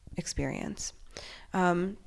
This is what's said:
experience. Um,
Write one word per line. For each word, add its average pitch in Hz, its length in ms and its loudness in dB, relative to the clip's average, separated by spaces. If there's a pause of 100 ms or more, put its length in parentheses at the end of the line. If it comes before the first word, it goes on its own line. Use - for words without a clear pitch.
(160)
experience. - 760 -2 (580)
Um, 180 540 4